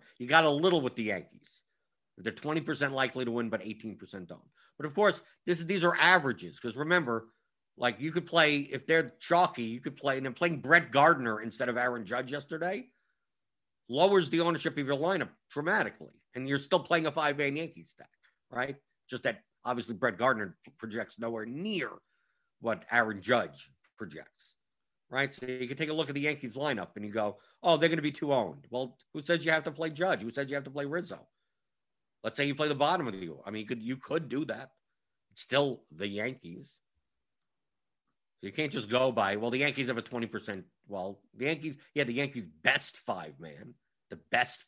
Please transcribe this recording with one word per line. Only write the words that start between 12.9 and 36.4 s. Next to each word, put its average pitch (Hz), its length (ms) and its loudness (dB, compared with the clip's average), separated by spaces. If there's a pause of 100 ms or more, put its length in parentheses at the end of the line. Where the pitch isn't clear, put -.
lowers 170 420 4
the 165 100 2
ownership 165 380 0
of 143 80 -2
your 139 100 2
lineup 165 340 0 (200)
dramatically, 151 640 -2 (220)
and 131 140 -6
you're 139 100 0
still 175 200 2
playing 165 280 0
a 151 40 0
five-man 143 460 0
Yankee 160 280 -10
stack, - 240 -20 (420)
right? 131 260 -4 (320)
Just 127 160 -6
that 113 180 -4 (220)
obviously 120 300 -4
Brett 101 220 0
Gardner 110 460 0
p-, - 160 -20
projects 110 400 -10
nowhere 113 260 -6
near 147 460 -6 (720)
what 110 300 -4
Aaron 110 300 2
Judge 104 500 0 (280)
projects, - 560 -16 (540)
right? 135 260 -2
So - 120 -12
you 127 200 -6
can 131 100 -8
take 151 120 -2
a 156 60 -2
look 156 140 0
at 143 60 -6
the 143 60 -4
Yankees 147 340 -2
lineup 131 420 -2
and 104 80 -8
you 104 60 -6
go, 104 280 -2 (240)
"Oh, 165 140 6
they're 160 120 6
gonna 160 140 0
be 147 100 0
too 139 200 -2
owned." 92 380 0
Well, 127 260 -6 (160)
who 151 100 -10
says 156 220 0
you 160 60 2
have 160 140 2
to 165 80 -6
play 160 180 -6
Judge? 156 320 0
Who 113 80 -6
says 139 200 -4
you 143 40 -4
have 139 100 -6
to 143 60 -14
play 143 140 -6
Rizzo? 143 420 -6 (960)
Let's 110 140 -6
say 143 80 2
you 143 100 0
play 151 140 0
the 147 60 0
bottom 147 340 2
of 101 60 -4
the 92 140 -8
order. 71 180 -12
I 98 40 -8
mean, 107 120 -6
you 104 40 -12
could, 117 160 -6
you 123 140 -6
could 147 320 -4
do 135 160 -4
that. 131 280 -8 (600)
It's - 80 -16
still 135 500 0
the 82 160 -8
Yankees. 101 720 -8 (1600)